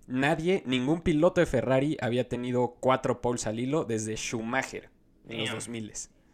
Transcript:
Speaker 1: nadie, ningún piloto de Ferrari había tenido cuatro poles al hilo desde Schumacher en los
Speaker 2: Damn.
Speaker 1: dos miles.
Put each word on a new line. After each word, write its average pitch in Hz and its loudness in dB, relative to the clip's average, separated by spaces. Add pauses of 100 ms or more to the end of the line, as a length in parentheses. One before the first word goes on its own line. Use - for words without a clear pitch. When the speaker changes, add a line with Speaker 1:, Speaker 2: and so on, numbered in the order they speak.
Speaker 1:
nadie, 156 2
ningún 127 0
piloto 170 4
de 160 4
Ferrari 131 2
había 120 0
tenido 123 0
cuatro 127 2
poles 123 -2
al 110 -4
hilo 139 0
desde 110 -4
Schumacher 120 -4 (400)
en 113 -10
los 113 -4
Speaker 2:
Damn. 110 -6
Speaker 1:
dos 107 -10
miles. 110 -10 (220)